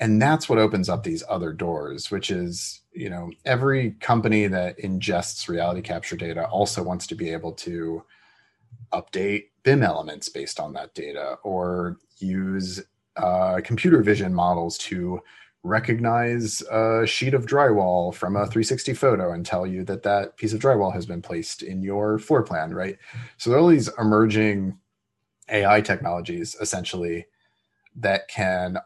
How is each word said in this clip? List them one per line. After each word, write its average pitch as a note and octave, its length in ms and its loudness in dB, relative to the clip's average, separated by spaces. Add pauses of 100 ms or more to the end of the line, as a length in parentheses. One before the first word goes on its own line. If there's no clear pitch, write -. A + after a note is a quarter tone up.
And A2 200 4
that's D3+ 280 2
what A#2 100 4
opens G2+ 300 2
up F2+ 140 -2
these - 260 -6
other F2 240 -4
doors, D2+ 580 -6
which G2 180 -4
is, F2+ 520 -6 (120)
you D#3+ 160 -8
know, F2 220 -10 (140)
every C3 460 0
company G#2+ 560 2
that F2+ 320 -2
ingests - 680 -4
reality F2 340 -2
capture E2+ 360 -8
data E2 300 -6
also G2+ 360 -2
wants F2+ 240 -6
to E2+ 80 -10
be E2+ 140 -6
able E2 240 -6
to E2 500 -8 (880)
update G2+ 540 -2 (180)
bim C3+ 200 6
elements D#2 440 -2
based - 320 -10
on D2+ 140 -8
that C#2+ 220 -12
data, C#2+ 480 -8
or F2+ 540 -4 (200)
use, F#2+ 640 -4 (340)
uh, F#2 480 0
computer C#3 380 4
vision G2 320 2
models F2 440 0
to F2+ 440 -6 (420)
recognize A#2 1000 0 (100)
a A2+ 340 2
sheet C3 300 0
of B2 100 0
drywall G2 680 4
from F#2 220 -2
a G2+ 120 2
three A2 160 2
sixty C3 300 -2
photo G#2 380 2
and E2+ 140 -6
tell F#2 220 -2
you F#2 160 -6
that F#2+ 200 -6
that G2+ 340 0
piece A2 160 -4
of A2 60 -4
drywall A2 340 4
has F2 120 -6
been F2 160 -8
placed - 400 -8
in F#2+ 220 -6
your G#2 340 0
floor B2+ 240 2
plan, E2 320 -4
right? F#2+ 240 -6 (400)
So - 120 -2
there B2+ 100 6
are - 20 6
all F3 60 8
these D3+ 220 6 (100)
emerging G#2+ 800 4 (720)
A G2+ 160 2
I G#2 160 8
technologies, F2 800 -4
essentially, E2+ 680 -6 (720)
that G2 300 0
can F#2 580 -2